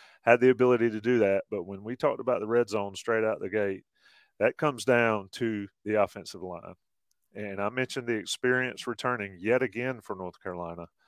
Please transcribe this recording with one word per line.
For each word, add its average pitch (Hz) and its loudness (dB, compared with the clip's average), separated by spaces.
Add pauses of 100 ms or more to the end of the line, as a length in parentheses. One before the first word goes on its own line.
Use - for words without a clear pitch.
(220)
had 120 8
the 127 8
ability 120 4
to 107 -6
do 120 2
that, 98 4
but 95 -6
when 98 -12
we 117 -10
talked 123 -2
about 117 0
the 107 -4
red 117 2
zone 101 -4
straight 110 0
out 110 0
the 95 -8
gate, 101 -2 (560)
that 117 2
comes 131 -2
down 113 2
to 107 -4 (160)
the 104 2
offensive 95 -6
line. 90 -12 (600)
And 101 -8
I 101 -2
mentioned 127 -4
the 117 0
experience 127 -2
returning 113 -4
yet 117 2
again 123 -4
for 98 -10
North 92 -12
Carolina. 85 -10 (220)